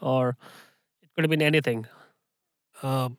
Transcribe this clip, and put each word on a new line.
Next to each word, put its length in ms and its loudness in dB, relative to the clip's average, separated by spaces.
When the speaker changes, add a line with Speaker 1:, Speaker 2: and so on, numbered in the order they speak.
Speaker 1:
or 360 0
it 120 -20
could 100 0
have 60 0
been 120 2
anything? 440 0
Speaker 2:
Uh, 260 -2